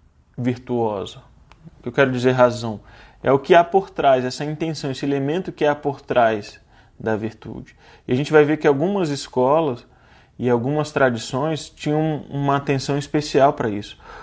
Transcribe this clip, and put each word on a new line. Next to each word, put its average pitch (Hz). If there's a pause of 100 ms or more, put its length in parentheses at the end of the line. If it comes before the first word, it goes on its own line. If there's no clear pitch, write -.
(380)
virtuosa. 117 (600)
O -
que 123
eu -
quero 135
dizer 123
razão? 117 (420)
É 127
o 139
que 170
há 170
por 190
trás, 135
essa 127
intenção, 151
esse 131
elemento 139
que -
há 147
por 143
trás 113 (360)
da 110
virtude. - (320)
E 123
a -
gente 147
vai 151
ver 151
que 151
algumas 160
escolas 135 (540)
e 120
algumas 139
tradições 135
tinham 151
uma 139
atenção 139
especial 147
para 127
isso. 101 (260)